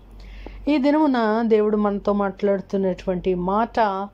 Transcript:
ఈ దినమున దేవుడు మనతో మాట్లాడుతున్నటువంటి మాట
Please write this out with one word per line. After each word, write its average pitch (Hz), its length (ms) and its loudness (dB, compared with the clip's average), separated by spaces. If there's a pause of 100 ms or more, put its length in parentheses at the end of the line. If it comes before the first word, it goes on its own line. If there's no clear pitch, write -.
(680)
ఈ 294 100 2
దినమున 254 680 2
దేవుడు 214 320 4
మనతో 202 360 0
మాట్లాడుతున్నటువంటి 190 1200 -2
మాట 202 800 -2